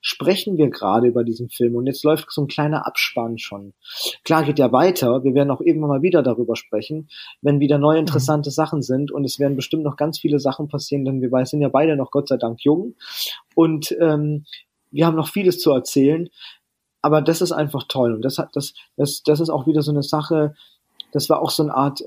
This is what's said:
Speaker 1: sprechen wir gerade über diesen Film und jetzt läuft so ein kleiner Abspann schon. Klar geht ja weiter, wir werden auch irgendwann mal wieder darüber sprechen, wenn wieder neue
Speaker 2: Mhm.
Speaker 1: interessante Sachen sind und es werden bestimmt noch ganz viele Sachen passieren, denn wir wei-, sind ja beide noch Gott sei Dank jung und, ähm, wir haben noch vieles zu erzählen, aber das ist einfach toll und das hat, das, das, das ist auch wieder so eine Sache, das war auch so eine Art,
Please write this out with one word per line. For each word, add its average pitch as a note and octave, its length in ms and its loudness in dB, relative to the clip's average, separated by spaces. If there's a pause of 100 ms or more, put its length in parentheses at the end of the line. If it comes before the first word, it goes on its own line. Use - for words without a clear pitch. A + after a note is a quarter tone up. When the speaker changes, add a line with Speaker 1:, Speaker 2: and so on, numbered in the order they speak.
Speaker 1:
sprechen F#3+ 560 -2
wir D3+ 140 2
gerade G#2+ 360 2
über B2 160 2
diesen A#2 260 -6
Film A#2+ 260 0
und B2 100 -2
jetzt C3+ 180 -4
läuft D3+ 280 0
so D3+ 100 -4
ein C#3 60 -2
kleiner D3+ 400 -2
Abspann A#2 500 -4
schon. G2+ 360 -14 (500)
Klar D#3+ 200 4
geht C#3+ 140 0
ja B2+ 140 4
weiter, C3 520 2
wir C3 120 2
werden C#3+ 160 4
auch B2+ 100 -4
irgendwann D#3 280 2
mal C#3 120 0
wieder E3+ 220 4
darüber A#2 320 0
sprechen, D3+ 520 -6 (360)
wenn C#3+ 160 2
wieder C#3+ 180 4
neue D3+ 200 4
Speaker 2:
Mhm. D#3 100 0
Speaker 1:
interessante C#3+ 420 0
Sachen D3+ 320 -2
sind C3+ 300 -2
und C#3+ 120 -4
es C3+ 160 -4
werden C#3 160 0
bestimmt D#3 280 -4
noch D3 120 -4
ganz D#3 240 -2
viele D3 200 0
Sachen C#3 280 -2
passieren, C#3 380 -4
denn C3+ 160 -2
wir B2 100 -2
wei-, B2+ 140 2
sind D3 160 -2
ja C#3 80 2
beide D3+ 260 2
noch C3+ 140 -2
Gott C#3 180 -2
sei C3 100 0
Dank A2+ 260 -6
jung F3+ 320 0 (580)
und, D#3+ 480 2
ähm, D3+ 440 0 (480)
wir D3+ 120 2
haben D#3+ 100 4
noch D#3+ 140 -2
vieles F3+ 300 0
zu D#3 120 4
erzählen, C#3 560 2 (720)
aber D3+ 200 4
das D#3+ 200 0
ist E3+ 120 0
einfach D3 340 -2
toll A#2+ 260 0
und A2+ 100 -4
das C3+ 160 -2
hat, - 160 -6
das, C#3+ 180 -6 (240)
das, D3 260 -2
das D3+ 160 4
ist E3 100 0
auch D3 180 -2
wieder D3+ 160 2
so D3 80 -2
eine C#3+ 120 0
Sache, D3+ 500 0 (600)
das C#3+ 160 0
war D#3 120 2
auch D#3+ 80 -2
so - 140 0
eine D3+ 100 -2
Art, C#3 340 0